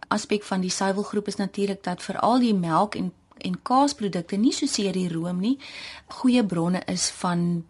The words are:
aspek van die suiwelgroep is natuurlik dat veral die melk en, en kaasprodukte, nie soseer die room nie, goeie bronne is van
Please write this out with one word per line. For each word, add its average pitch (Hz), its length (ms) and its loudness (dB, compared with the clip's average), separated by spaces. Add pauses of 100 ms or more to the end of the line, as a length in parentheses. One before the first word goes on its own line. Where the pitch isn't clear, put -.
aspek 208 360 0
van 190 180 -2
die 185 80 0
suiwelgroep 202 580 -2
is 196 80 -4
natuurlik 196 480 -2
dat 180 200 -4
veral 226 360 2
die 240 140 4
melk 175 420 2
en, 185 180 -4 (240)
en 180 240 -6
kaasprodukte, 202 720 0
nie 220 180 4
soseer 202 400 0
die 180 200 -2
room 175 260 -2
nie, 247 180 2 (500)
goeie 247 380 4
bronne 175 400 0
is - 240 -2
van 175 600 0